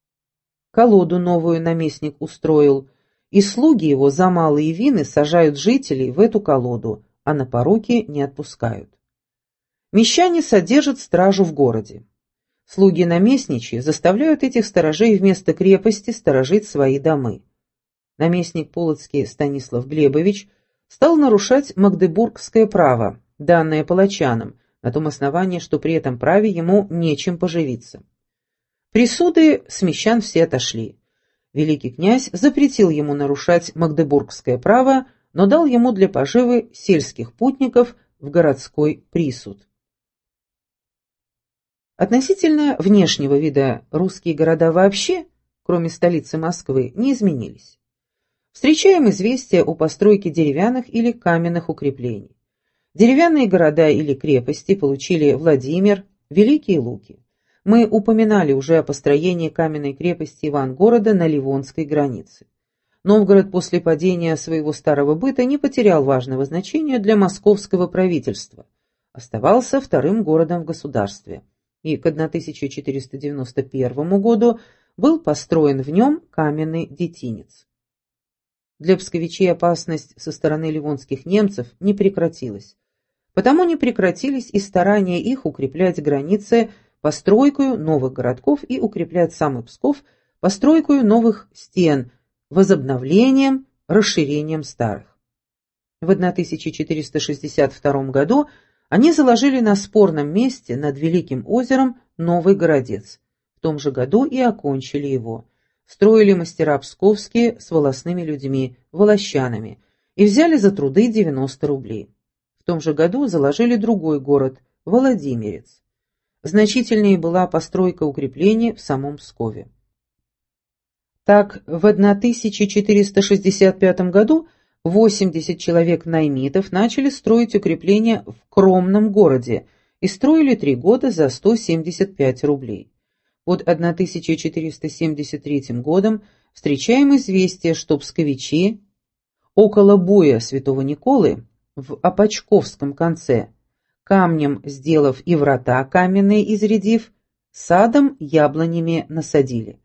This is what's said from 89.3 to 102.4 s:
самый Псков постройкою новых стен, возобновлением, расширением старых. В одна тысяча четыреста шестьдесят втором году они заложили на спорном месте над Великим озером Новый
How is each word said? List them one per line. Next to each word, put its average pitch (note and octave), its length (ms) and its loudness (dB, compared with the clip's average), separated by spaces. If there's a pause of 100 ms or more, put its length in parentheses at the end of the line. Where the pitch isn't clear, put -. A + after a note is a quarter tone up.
самый C#3 280 -4
Псков - 400 -6 (380)
постройкою C#4+ 640 2
новых A3+ 480 2
стен, D3 600 -2 (360)
возобновлением, F#3+ 1200 0 (220)
расширением D#3 720 -2
старых. - 560 -8 (800)
В E3 100 -2
одна F#3 220 0
тысяча E3 380 -6
четыреста D#3 500 -8
шестьдесят C#3+ 540 -4
втором C3+ 360 -4
году E3+ 360 0 (440)
они C4+ 220 4
заложили C4 480 2
на G#3 160 2
спорном E3+ 520 0
месте G3 480 -4
над C#3 220 -6
Великим D#3+ 480 -4
озером B3+ 540 0 (160)
Новый E3+ 380 2